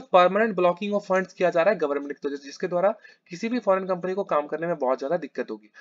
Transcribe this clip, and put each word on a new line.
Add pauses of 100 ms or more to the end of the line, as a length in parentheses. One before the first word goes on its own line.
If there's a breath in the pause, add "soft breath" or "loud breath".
(160)
permanent
blocking
of
funds
किया
जा
रहा
है
government
की
तरफ
से,
जिसके
द्वारा (340 loud breath)
किसी
भी
foreign
company
को
काम
करने
में
बहुत
ज्यादा
दिक्कत
होगी।